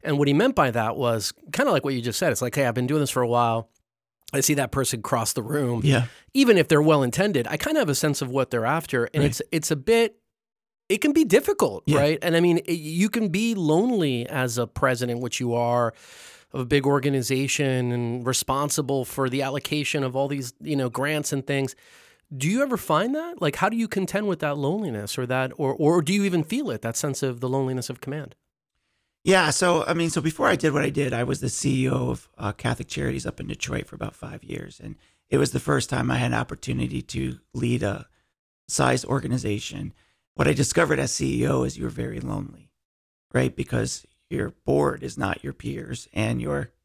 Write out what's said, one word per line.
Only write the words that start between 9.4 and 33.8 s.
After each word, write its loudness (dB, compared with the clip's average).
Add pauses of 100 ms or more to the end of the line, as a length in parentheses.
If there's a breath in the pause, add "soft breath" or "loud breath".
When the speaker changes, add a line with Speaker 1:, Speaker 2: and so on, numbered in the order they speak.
Speaker 1:
it's -2
a 0
bit, 2 (680)
it 2
can 2
be 6
difficult, 2
Speaker 2:
Yeah. 4
Speaker 1:
right? 4
And 2
I 4
mean, 6
it, -4
you 0
can -2
be 0
lonely 2
as -2
a 0
president, 0
which -6
you -2
are, 0 (600 loud breath)
of -6
a -4
big 2
organization 0
and -2
responsible 0
for -2
the -2
allocation -2
of -4
all 0
these, -6
you -2
know, 0
grants -2
and -2
things. -2 (640 soft breath)
Do 0
you 2
ever 0
find 0
that? -8
Like, 0
how 2
do -2
you 0
contend -2
with -2
that -2
loneliness -4
or -2
that, -2
or, 0
or 4
do 0
you 2
even 2
feel -4
it, -6
that -4
sense -4
of -4
the -2
loneliness -2
of -12
command? -10 (880)
Speaker 2:
Yeah. 6
So, 2
I 0
mean, 0
so -2
before 0
I 4
did 2
what 2
I 0
did, -2
I -2
was -4
the -4
C 0
E 0
O -2
of, -8 (100)
uh, -4
Catholic -6
Charities -6
up -8
in -10
Detroit -8